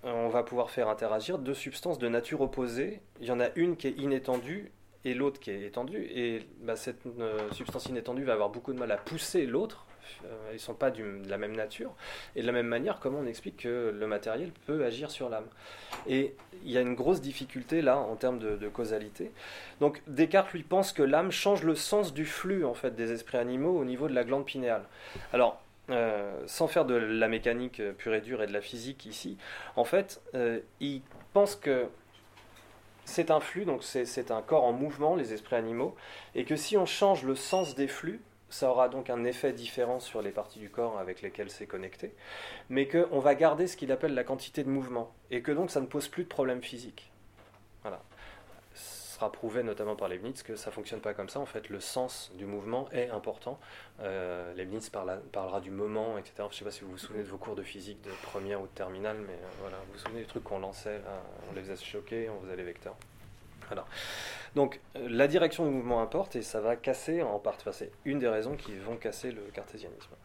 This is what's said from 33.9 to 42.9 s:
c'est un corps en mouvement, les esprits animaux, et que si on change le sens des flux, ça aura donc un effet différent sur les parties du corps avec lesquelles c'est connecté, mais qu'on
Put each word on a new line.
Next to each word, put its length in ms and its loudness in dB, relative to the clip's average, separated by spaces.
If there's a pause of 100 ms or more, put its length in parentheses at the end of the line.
c'est 260 -4
un 120 0
corps 220 6
en 80 6
mouvement, 440 2
les 160 0
esprits 240 -2
animaux, 400 0 (380)
et 100 0
que 100 2
si 220 2
on 100 8
change 380 4
le 100 2
sens 400 0
des 140 2
flux, 320 -6 (300)
ça 200 2
aura 180 8
donc 220 -4
un 140 0
effet 280 2
différent 480 0
sur 220 -6
les 80 -2
parties 280 -6
du 120 -12
corps 280 0
avec 240 -6
lesquelles 280 -6
c'est 160 -12
connecté, 480 -8 (540)
mais 200 4
qu'on 320 4